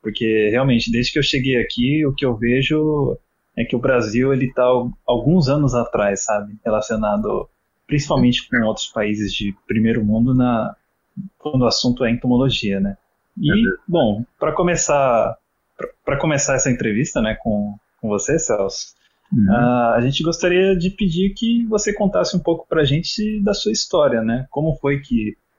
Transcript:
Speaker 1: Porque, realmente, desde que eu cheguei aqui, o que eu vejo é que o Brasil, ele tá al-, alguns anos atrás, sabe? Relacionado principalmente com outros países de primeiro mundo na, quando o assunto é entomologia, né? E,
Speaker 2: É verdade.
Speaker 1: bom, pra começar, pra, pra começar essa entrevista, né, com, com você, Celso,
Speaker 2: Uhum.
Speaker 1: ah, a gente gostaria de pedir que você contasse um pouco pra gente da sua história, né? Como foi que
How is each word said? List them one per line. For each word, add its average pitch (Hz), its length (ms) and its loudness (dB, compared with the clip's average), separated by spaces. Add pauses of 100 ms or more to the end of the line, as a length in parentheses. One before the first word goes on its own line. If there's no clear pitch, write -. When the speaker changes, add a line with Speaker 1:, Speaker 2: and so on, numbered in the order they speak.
Speaker 1:
Porque, 107 500 0
realmente, 120 400 2
desde 120 220 0
que 156 60 -2
eu 147 40 0
cheguei 131 380 0
aqui, 135 460 0
o 135 80 0
que 143 100 -6
eu 123 120 0
vejo 135 800 0 (400)
é 117 80 -2
que 123 120 -4
o - 40 0
Brasil, 123 520 0
ele 131 200 0
tá 127 120 0
al-, 123 260 2 (160)
alguns 131 420 2
anos 139 260 2
atrás, 104 500 0
sabe? 104 400 -4
Relacionado 107 840 -2 (380)
principalmente 139 640 0
com 127 160 -2
outros 107 240 -2
países 104 460 -4
de 101 200 -6 (120)
primeiro 113 380 0
mundo 113 300 2
na, 123 400 0 (640)
quando 139 240 -2
o 123 40 4
assunto 123 380 0
é 113 60 2
entomologia, 123 680 0
né? 98 160 -2 (400)
E, 143 140 0
Speaker 2:
É 175 40 2
verdade. 233 220 2 (100)
Speaker 1:
bom, 120 380 0 (140)
pra 151 140 -2
começar, 139 840 0 (400)
pra, - 120 -10 (160)
pra 139 140 -2
começar 143 360 0
essa 135 160 2
entrevista, 117 500 -2
né, 110 220 -2
com, 104 340 -2 (240)
com 110 80 -6
você, 104 300 0
Celso, 120 560 -2 (400)
Speaker 2:
Uhum. 101 160 4
Speaker 1:
ah, 120 460 2
a 120 60 2
gente 139 200 0
gostaria 180 540 2
de 175 140 0
pedir 190 440 0
que 233 320 0
você 214 280 0
contasse 190 420 0
um - 20 2
pouco 170 300 -2
pra 156 160 2
gente 208 580 -2
da 202 120 2
sua 214 180 -2
história, 143 500 0
né? 117 280 -2
Como 151 260 -2
foi 139 240 -2
que 110 380 -2 (200)